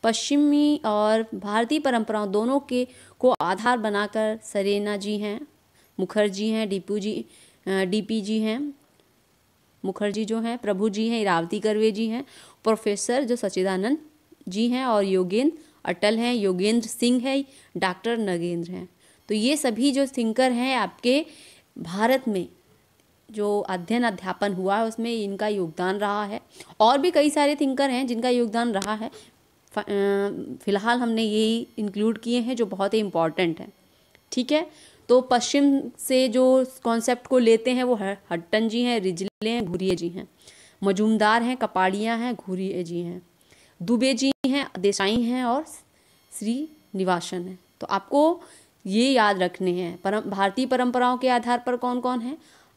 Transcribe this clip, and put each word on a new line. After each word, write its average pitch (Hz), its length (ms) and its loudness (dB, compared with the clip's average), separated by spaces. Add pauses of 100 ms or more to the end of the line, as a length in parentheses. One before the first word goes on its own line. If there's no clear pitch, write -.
पश्चिमी 294 800 2
और 214 500 2
भारतीय 220 440 0
परंपराओं 220 520 0
दोनों 233 280 2
के, 247 280 -2 (320)
को 254 100 6 (120)
आधार 220 360 0
बनाकर 214 640 -2
सरेना 202 540 -2
जी 208 200 -4
हैं, 208 300 -6 (520)
मुखर्जी 208 500 0
हैं, 220 200 -2
डीपू 196 300 -4
जी, 214 260 -6 (420)
अ, 190 160 0
डीपी 208 380 -2
जी 214 180 -2
हैं, 247 340 -2 (1120)
मुखर्जी 208 400 -4
जो 220 140 -4
हैं, 233 180 -4
प्रभु 202 320 -2
जी 214 180 -2
हैं, 233 140 -2
इरावती 180 380 0
कर्वे 220 320 2
जी 220 160 -2
हैं, 233 180 -6 (380)
प्रोफेसर 220 600 0
जो 240 120 0
सच्चिदानंद 190 600 0 (520)
जी 220 200 0
हैं 254 160 -2
और 214 180 2
योगेंद्र 196 540 2 (280)
अटल 214 320 0
हैं, 240 160 0
योगेंद्र 208 540 0
सिंह 240 340 2
है, 269 240 -2 (320)
डॉक्टर 190 400 -2
नगेंद्र 175 540 -4
हैं। 185 180 -12 (400)
तो 196 40 -2
ये 240 240 2
सभी 254 340 0
जो 269 160 0
थिंकर 247 440 0
हैं 254 240 0
आपके 247 500 0 (520)
भारत 226 500 0
में 196 200 -2 (840)
जो 208 280 -2
अध्ययन 190 440 -2
अध्यापन 190 500 -2
हुआ 185 240 0
है 226 80 2
उसमें 226 280 -4
इनका 208 340 -4
योगदान 185 500 -2
रहा 202 280 -2
है। 208 160 -10 (380)
और 233 180 6
भी 339 140 2
कई 302 180 4
सारे 294 260 2
थिंकर 277 340 0
हैं 254 180 -2
जिनका 233 220 -2
योगदान 233 420 0
रहा 196 220 -2
है, 220 180 -8 (600)
फ-, - 80 -4
अ, 202 500 0 (320)
फिलहाल 208 360 0
हमने 226 260 0
यही 220 440 0 (100)
इंक्लूड 208 400 -2
किए 240 220 -2
हैं 240 160 -4
जो 226 100 0
बहुत 196 280 -2
ही 220 60 2
इंपॉर्टेंट 165 600 0
हैं। - 140 -16 (580)
ठीक 254 200 -2
है, 311 200 0 (380)
तो 247 120 8
पश्चिम 269 760 2
से 262 300 2
जो 254 380 4 (180)
कॉन्सेप्ट 240 440 0
को 262 100 4
लेते 226 340 4
हैं 254 120 0
वो 247 120 2
ह-, 202 200 -4 (160)
हट्टन 214 380 0
जी 226 120 0
हैं, 240 180 2
रिजले 190 500 -4
हैं, 233 160 -2
घुरिए 180 300 0
जी 170 140 -6
हैं, 180 180 -12 (560)
मजूमदार 214 580 4
हैं, 247 160 -2
कपाड़िया 208 580 0
हैं, 240 200 -4
घुरिए 185 480 -6
जी 170 160 -6
हैं, 175 220 -8 (600)
दुबे 240 320 2
जी 269 180 0 (160)
हैं, 277 320 -2
देसाई 202 420 2
हैं 247 220 -2
और 247 200 0 (760)
श्रीनिवासन 190 1000 -4
हैं। 185 180 -12 (220)
तो - 60 -10
आपको 302 540 2 (460)
ये 226 240 2
याद 214 280 4
रखने 180 320 0
हैं। 175 300 -4
परम-, 196 240 -2
भारतीय 196 400 0
परंपराओं 247 520 2
के 254 120 0
आधार 240 300 0
पर 247 160 -2
कौन 247 260 -4
कौन 254 180 -2
है? 254 180 -8 (400)